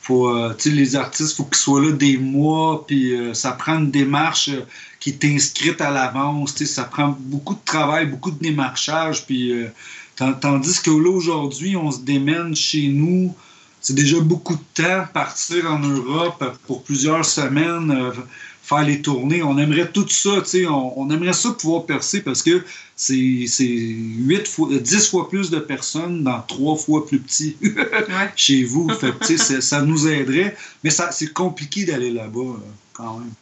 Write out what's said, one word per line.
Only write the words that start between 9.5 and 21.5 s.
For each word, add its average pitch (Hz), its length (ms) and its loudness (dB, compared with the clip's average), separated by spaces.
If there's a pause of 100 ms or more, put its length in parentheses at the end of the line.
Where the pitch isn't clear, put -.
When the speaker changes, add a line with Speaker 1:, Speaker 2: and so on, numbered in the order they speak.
Speaker 1:
euh, 117 160 -2 (480)
tan-, 131 180 0
tandis 139 480 0
que 165 80 2
là, 156 200 6
aujourd'hui, 165 680 0
on 156 160 -2
se 123 80 -8
démène 143 560 0
chez 147 320 0
nous, 175 460 2 (460)
c'est - 140 -4
déjà 143 260 4
beaucoup 165 360 0
de - 260 -6
temps, 185 220 0 (100)
partir 165 560 -2
en 151 100 0
Europe 143 760 -2 (100)
pour 127 180 -6
plusieurs 151 400 0
semaines, 156 680 0
euh, 127 220 0 (500)
faire 151 220 0
les 147 180 0
tournées, 147 400 0
on 143 160 2
aimerait 151 320 2
tout 202 180 0
ça, - 340 2
tu 190 80 -6
sais, 185 160 2
on, 135 340 -2
on 139 100 -2
aimerait 170 220 0
ça - 180 0